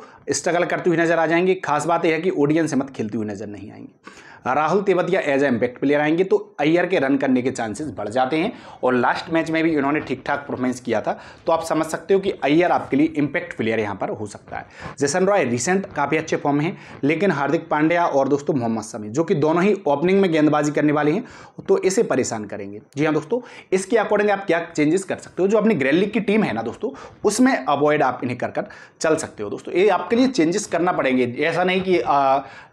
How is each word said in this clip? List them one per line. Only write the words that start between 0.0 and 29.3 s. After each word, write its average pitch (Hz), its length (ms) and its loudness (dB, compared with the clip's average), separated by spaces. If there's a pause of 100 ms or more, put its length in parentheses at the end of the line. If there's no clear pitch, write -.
स्ट्रगल 175 340 0
करते 165 240 -2
हुए 165 80 2
नजर 165 220 2
आ 160 60 4
जाएंगे। 175 300 2
खास 147 300 -2
बात 170 200 0
यह 160 80 4
है 160 80 -2
कि 185 100 0
ओडियन 151 360 2
स्मिथ 135 280 -2
खेलते 110 220 -6
हुए 107 100 -4
नजर 104 200 -8
नहीं 101 240 -14
आएंगे। - 520 -20 (220)
राहुल 151 360 2
तेवतिया 180 400 2
as 139 220 2
a 143 40 2
impact 120 300 0
player 147 220 2
आएंगे, 156 240 2
तो 202 140 2 (220)
अय्यर 165 260 4
के 175 140 0
रन 139 180 2
करने 131 240 2
के 123 100 0
चांसेस 117 400 -6
बढ़ 104 180 -8
जाते 127 280 0
हैं। 180 140 -2 (320)
और 127 100 2
लास्ट 127 360 0
मैच 160 220 0
में 160 120 0
भी 165 80 2
इन्होंने 143 280 0
ठीक 131 260 -6
ठाक 143 140 -2
परफॉर्मेंस 123 400 -4
किया 110 220 -2
था, 196 160 -4 (280)
तो 170 60 0
आप 160 120 0
समझ 156 220 -2
सकते 165 280 -2
हो 196 60 4
कि 190 140 -2
अय्यर 160 380 2
आपके 135 260 0
लिए 160 180 2
इम्पैक्ट 147 420 -2
प्लेयर 110 220 0
यहाँ 101 160 -2
पर 131 140 -6
हो 110 160 -8
सकता - 320 -14
है। - 80 -10 (340)
जसन 160 260 2
रॉय 196 200 4
रिसेंट 127 400 0
काफ़ी 147 320 -2
अच्छे 160 200 -2
फॉर्म 143 200 0
में 147 80 0
हैं, 196 100 -4 (280)
लेकिन 165 280 2
हार्दिक 147 380 -2
पांड्या 160 360 2
और 135 220 2
दोस्तों 147 260 0
मोहम्मद 113 300 -2
शमी, 107 260 -12
जो 143 140 -2
कि 196 120 0
दोनों 156 280 2
ही 208 120 4 (120)
ओपनिंग 175 340 2
में 185 100 2
गेंदबाजी 151 400 2
करने 147 200 2
वाले 151 200 2
हैं, 214 120 -2 (440)
तो 196 120 4
इसे 190 240 2
परेशान 117 420 -2
करेंगे। 101 360 -12 (160)
जी 147 80 0
हाँ 156 80 0
दोस्तों, 190 280 -2 (300)
इसके 190 240 0
according 208 340 2
आप 196 160 0
क्या 170 200 2
चेंजेस 160 380 0
कर - 140 -6
सकते - 240 -8
हो, 190 60 2
जो 214 100 2
अपनी 214 180 4
ग्रैंड 135 220 2
लीग 202 160 0
की 240 80 0
टीम 202 220 2
है 127 100 -2
ना 110 80 -4
दोस्तों, 208 300 -6 (320)
उसमें 254 320 4
अवॉइड 147 480 2
आप 127 200 0
इन्हें 127 140 -4
कर 110 140 -6
कर 110 160 -6 (340)
चल 214 160 2
सकते 110 260 -10